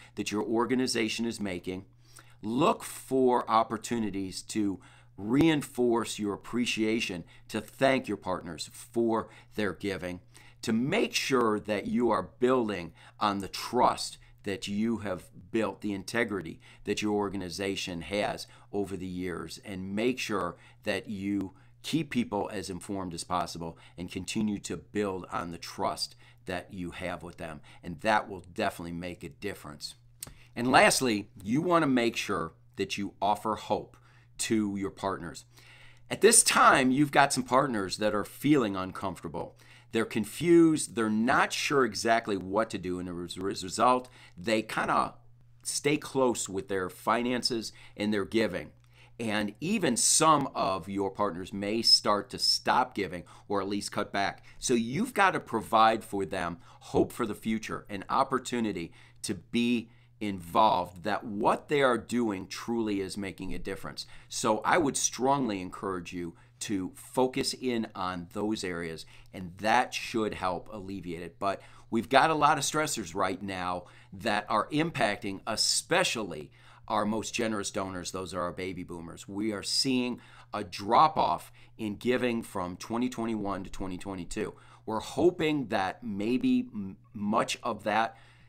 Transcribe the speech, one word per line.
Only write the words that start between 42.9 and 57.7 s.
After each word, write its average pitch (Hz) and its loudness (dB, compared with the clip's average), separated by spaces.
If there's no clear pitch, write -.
And 90 -6
as 87 -8
a 92 -10
res-, 98 -4
result, 123 2
they 110 0
kinda - 0
stay - 0
close 127 0
with 95 -6
their 92 -2
finances 120 -2
and 107 0
their 101 2
giving. 98 0
And 104 -2
even 170 0
some 156 6
of 95 -2
your 98 0
partners 95 -4
may 101 -2
start - 4
to 87 -8
stop - 2
giving 87 -4
or 98 2
at 98 -2
least 101 -2
cut 104 -4
back. 98 -2
So - 2
you've 123 0
got 190 6
to 151 -2
provide 110 4
for 98 -2
them 87 -4
hope - 0
for 120 -2
the 104 -4
future, 110 -4